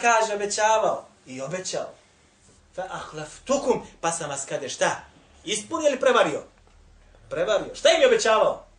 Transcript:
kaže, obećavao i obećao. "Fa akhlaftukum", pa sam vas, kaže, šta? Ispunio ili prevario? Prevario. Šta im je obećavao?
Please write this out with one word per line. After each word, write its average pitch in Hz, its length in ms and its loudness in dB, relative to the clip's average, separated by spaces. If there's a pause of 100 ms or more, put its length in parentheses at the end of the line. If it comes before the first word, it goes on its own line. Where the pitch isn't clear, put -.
kaže, 220 320 4
obećavao 208 720 0 (200)
i 131 160 -12
obećao. 160 520 -8 (800)
"Fa 185 140 -8
akhlaftukum", 180 1000 -4 (140)
pa 165 100 -2
sam 156 180 -6
vas, 139 200 -8
kaže, 139 200 -6
šta? - 360 -2 (380)
Ispunio 294 460 -2
ili 262 100 -2
prevario? 220 440 2 (840)
Prevario. 185 460 -2
Šta - 160 4
im 339 100 4
je 269 60 6
obećavao? 220 580 2 (140)